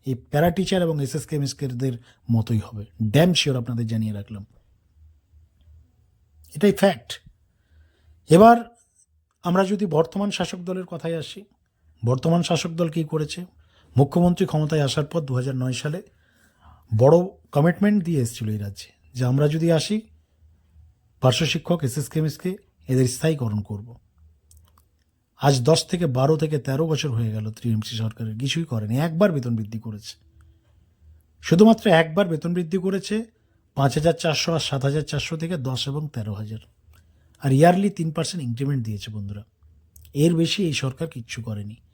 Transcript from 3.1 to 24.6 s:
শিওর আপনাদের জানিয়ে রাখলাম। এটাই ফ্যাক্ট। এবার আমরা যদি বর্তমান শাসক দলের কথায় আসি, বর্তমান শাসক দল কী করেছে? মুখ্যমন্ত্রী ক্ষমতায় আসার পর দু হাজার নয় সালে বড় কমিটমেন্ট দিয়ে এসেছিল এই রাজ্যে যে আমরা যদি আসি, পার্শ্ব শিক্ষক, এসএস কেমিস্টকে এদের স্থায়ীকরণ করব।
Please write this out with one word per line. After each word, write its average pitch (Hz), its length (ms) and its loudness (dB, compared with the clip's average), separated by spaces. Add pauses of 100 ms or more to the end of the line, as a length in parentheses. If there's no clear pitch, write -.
শিওর 139 220 0
আপনাদের 117 300 -4
জানিয়ে 110 260 -2
রাখলাম। 101 340 -12 (2000)
এটাই 196 180 4
ফ্যাক্ট। 196 360 2 (1200)
এবার 220 260 10 (880)
আমরা 180 200 2
যদি 190 220 -2
বর্তমান 165 440 0
শাসক 185 280 -6
দলের 180 280 -8
কথায় 165 320 -8
আসি, 156 220 -14 (600)
বর্তমান 135 400 2
শাসক 170 280 -2
দল 165 180 -2
কী 160 160 -4
করেছে? 156 360 -6 (560)
মুখ্যমন্ত্রী 175 500 4
ক্ষমতায় 156 380 0
আসার 143 220 -2
পর 170 140 -4
দু 135 140 -6
হাজার 131 220 -2
নয় 127 160 -2
সালে 151 300 -6 (880)
বড় 127 260 8 (360)
কমিটমেন্ট 180 520 2
দিয়ে 160 160 0
এসেছিল 113 280 -4
এই 107 100 -4
রাজ্যে 101 300 -10 (260)
যে 123 100 -4
আমরা 139 240 4
যদি 160 240 0
আসি, 165 240 0 (1300)
পার্শ্ব 127 240 2
শিক্ষক, 175 380 -2
এসএস 135 240 -4
কেমিস্টকে 156 420 -4 (380)
এদের 131 200 4
স্থায়ীকরণ 120 520 -2
করব। 104 280 -10 (1500)